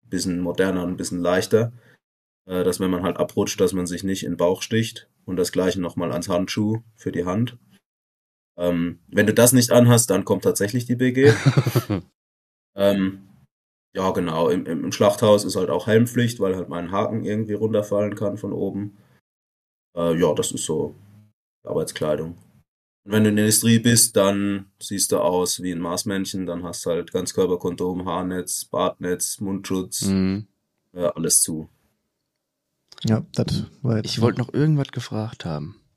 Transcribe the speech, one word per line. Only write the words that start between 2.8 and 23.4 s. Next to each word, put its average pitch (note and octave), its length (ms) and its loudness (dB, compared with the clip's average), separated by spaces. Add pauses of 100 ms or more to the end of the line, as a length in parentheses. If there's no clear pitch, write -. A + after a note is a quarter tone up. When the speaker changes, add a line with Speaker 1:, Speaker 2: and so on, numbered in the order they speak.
Speaker 1:
wenn F#2 100 0
man F2 120 0
halt E2+ 160 -2
abrutscht, F#2+ 420 -2
dass F#2 140 4
man F2+ 120 -2
sich F2 180 -8
nicht F#2+ 200 -4
in - 80 -6
den E2+ 60 -4
Bauch E2+ 240 0
sticht. A2+ 440 -4 (200)
Und F#2 100 -4
das F2 160 0
Gleiche F2+ 300 0
nochmal E2+ 300 -4
ans F2 180 -6
Handschuh G#2 480 -2 (180)
für - 160 -8
die F2 140 -4
Hand. A2 320 -2 (1000)
Ähm, F2 520 -2
wenn G#2 180 2
du G#2+ 80 2
das A#2+ 180 8
nicht B2 180 4
anhast, A#2+ 380 8
dann F#2+ 160 0
kommt - 200 0
tatsächlich A#2 420 0
die - 100 0
B B2+ 160 2
G. C3+ 260 6
Speaker 2:
<laughs> A#2 640 0 (720)
Speaker 1:
Ähm, G2 540 0 (680)
ja, F#2 180 0
genau. E2 360 0
Im, F2+ 160 0
im, E2 200 -6
im F#2+ 80 -4
Schlachthaus G#2 520 4
ist F#2 120 -4
halt F#2 120 0
auch - 180 -2
Helmpflicht, A#2+ 540 2
weil F#2+ 160 0
halt F2 120 -8
mein F2 240 -8
Haken G#2+ 320 -2
irgendwie G#2 300 -2
runterfallen G#2 600 -2
kann G#2 240 -4
von G2+ 140 -8
oben. G2 440 -6 (1000)
Äh, E2+ 220 2
ja, E2 160 4
das D2+ 180 -2
ist - 120 -8
so D2+ 300 -4 (680)
Arbeitskleidung. D#2+ 720 -4 (680)
Und G2 80 -6
wenn G#2+ 120 4
du G#2+ 60 6
in G#2 60 0
der G#2+ 100 2